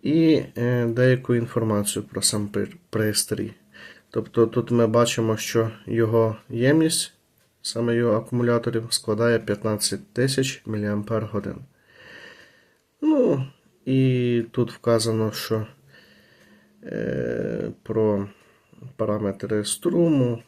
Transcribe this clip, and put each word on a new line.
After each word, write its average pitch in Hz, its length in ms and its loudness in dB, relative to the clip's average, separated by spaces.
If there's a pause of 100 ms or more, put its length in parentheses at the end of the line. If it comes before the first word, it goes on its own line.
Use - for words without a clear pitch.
і, 160 420 4 (140)
е, 120 280 0
деяку 123 500 2
інформацію 110 680 0
про - 180 -8
сам 104 260 -2
пир-, 104 280 -6 (140)
пристрій. 107 640 -2 (560)
Тобто 113 380 0
тут 117 240 -2
ми 117 160 4
бачимо, 113 500 2
що 110 340 -2 (140)
його 113 520 2 (120)
ємність, 151 640 2 (480)
саме 117 340 -2
його 117 200 2
акумуляторів, 117 760 0
складає 113 500 0
п'ятнадцять 107 760 -4
тисяч 131 520 -2
міліампер-годин. 104 920 -4 (1500)
Ну, 214 460 2 (380)
і 127 680 2
тут 120 200 -2
вказано, 110 600 0
що, 110 360 -4 (1160)
е, 58 880 -4 (120)
про 107 460 0 (680)
параметри 104 720 -2
струму 143 840 2